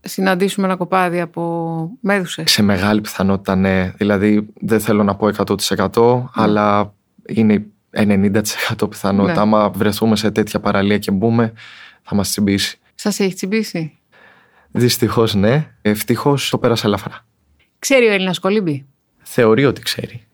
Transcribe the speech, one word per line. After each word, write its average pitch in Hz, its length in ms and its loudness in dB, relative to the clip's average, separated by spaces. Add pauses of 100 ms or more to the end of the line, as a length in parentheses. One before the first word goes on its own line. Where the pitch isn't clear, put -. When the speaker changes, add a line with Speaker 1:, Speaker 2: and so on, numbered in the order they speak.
Speaker 1:
συναντήσουμε 190 640 0
ένα 185 100 -2
κοπάδι 180 440 0
από 165 680 -6 (120)
μέδουσες. 185 500 -2
Speaker 2:
Σε - 120 2
μεγάλη 101 380 2
πιθανότητα, 98 560 -2
ναι. 95 400 0
Δηλαδή, 104 500 2 (140)
δεν 104 200 0
θέλω 104 240 2
να 101 100 0
πω 104 140 0
εκατό 104 260 0
τοις - 160 -4
εκατό, 117 680 2
Speaker 1:
Ναι. 117 80 0
Speaker 2:
αλλά 104 480 2 (340)
είναι 107 400 2 (240)
ενενήντα 104 500 2
τοις 104 140 -4 (100)
εκατό 107 240 -2
πιθανότητα. 101 460 0
Speaker 1:
Ναι. 98 60 0
Speaker 2:
Άμα 107 300 2
βρεθούμε 104 460 0
σε 107 140 -2
τέτοια 104 300 -2
παραλία 101 380 0
και 104 120 -6
μπούμε, 113 420 0 (500)
θα - 120 -8
μας 98 160 -2
τσιμπήσει. 101 480 -2 (160)
Speaker 1:
Σας - 260 -6
έχει 190 140 -2
τσιμπήσει; 190 640 -6 (720)
Speaker 2:
Δυστυχώς, 113 640 2
ναι. 113 360 2 (120)
Ευτυχώς, 120 680 0
το 127 80 0
πέρασα 113 280 0
ελαφρά. - 380 -4 (540)
Speaker 1:
Ξέρει 254 280 2
ο 214 60 4
Έλληνας 185 260 -2
κολύμπη; 185 480 -2 (360)
Speaker 2:
Θεωρεί 113 420 4
ότι 127 180 0
ξέρει. - 520 -10